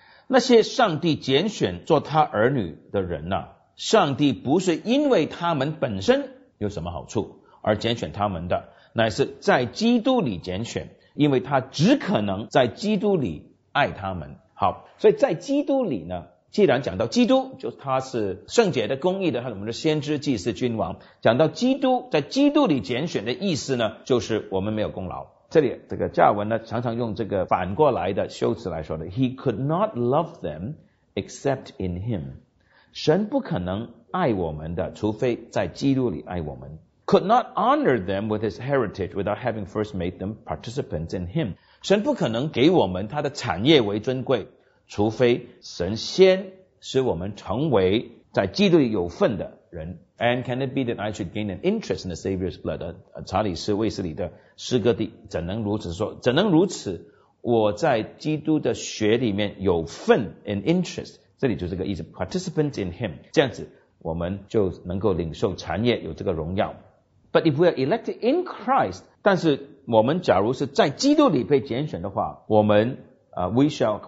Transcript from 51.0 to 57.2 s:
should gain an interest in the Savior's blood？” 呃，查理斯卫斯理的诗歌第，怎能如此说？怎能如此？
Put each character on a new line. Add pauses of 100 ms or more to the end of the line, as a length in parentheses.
should
gain
an
interest
in
the
Savior's
blood？” (180)
呃，
查
理
斯
卫
斯
理
的 (240)
诗
歌
第， (160)
怎
能
如
此
说？
怎
能
如
此？ (280)